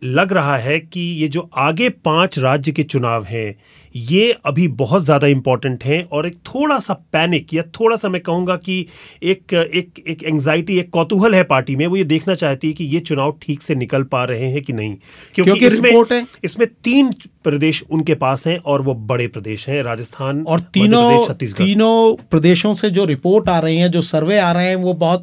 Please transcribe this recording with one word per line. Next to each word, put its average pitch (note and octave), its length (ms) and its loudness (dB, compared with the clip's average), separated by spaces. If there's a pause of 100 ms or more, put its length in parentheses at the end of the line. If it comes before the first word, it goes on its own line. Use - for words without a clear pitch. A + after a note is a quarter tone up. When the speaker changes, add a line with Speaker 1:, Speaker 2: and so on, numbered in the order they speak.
Speaker 1:
लग D#3+ 280 0
रहा C#3+ 240 0
है C3+ 240 -2
कि E3 200 -12
ये E3+ 280 -4
जो D3+ 280 -6
आगे D#3+ 320 0
पांच E3 500 -2
राज्य C3+ 340 0
के D#3 100 -2
चुनाव A#2+ 420 -2
हैं, G#2+ 320 -8 (400)
ये F3+ 480 0
अभी D#3 240 0
बहुत C3+ 340 0
ज़्यादा D3 240 2
important C3 580 0
हैं E3 280 -2
और D3+ 140 -4
एक F3 80 -8
थोड़ा C#4 440 -4
सा - 160 -4
panic D#3+ 600 -2
या E3 80 -2
थोड़ा A3+ 340 0
सा G#3 120 -4
मैं F3+ 120 -4
कहूँगा F3+ 360 -2
कि F#3 300 -6 (360)
एक, - 320 -2
एक, F3 540 -2
एक D#3+ 160 -10
anxiety, D#3+ 540 0
एक F3 120 -6
कौतूहल F#3+ 440 2
है F#3 100 4
party C3 320 0
में। D3+ 100 0
वो F3 100 -2
ये F#3+ 80 0
देखना D#3+ 300 0
चाहती D3+ 340 -2
है D#3 60 -4
कि E3+ 100 -10
ये D3+ 160 -2
चुनाव D3 420 -4
ठीक C#3+ 200 -8
से D#3+ 120 -4
निकल C3+ 280 -2
पा C3 220 -2
रहे B2 220 -6
हैं C3+ 160 -4
कि C#3 100 -8
नहीं, G#2+ 240 -6 (380)
क्योंकि F#3 80 2
Speaker 2:
क्योंकि G3 240 6
Speaker 1:
इसमें, A#3 240 4
Speaker 2:
report A#3 220 6
है। A#3+ 140 -2 (180)
Speaker 1:
इसमें A3 240 -2 (160)
तीन B3+ 280 2 (320)
प्रदेश D3+ 460 0
उनके D#3+ 240 0
पास C3+ 320 -2
हैं E3+ 120 -2
और C#3+ 240 -2
वो C3+ 120 -2
बड़े A#2 340 -4
प्रदेश G#2+ 400 -10
हैं, C#3 140 -4
राजस्थान, C3 680 -6
Speaker 2:
और E3 100 2
Speaker 1:
मध्य F3 160 -8
Speaker 2:
तीनों, A3+ 360 6
Speaker 1:
प्रदेश, A#3+ 180 4
छत्तीसगढ़। A#2+ 360 -2
Speaker 2:
तीनों A3 680 4
प्रदेशों F3 440 4
से G#3 160 -2
जो F#3+ 140 2
report F3+ 440 2
आ F3 100 2
रहे D#3+ 180 0
हैं, F3 140 2
जो E3+ 120 0
survey E3 360 0
आ F3 140 2
रहे F3+ 160 0
हैं, F#3 80 0
वो F3+ 180 -2
बहुत F3 280 0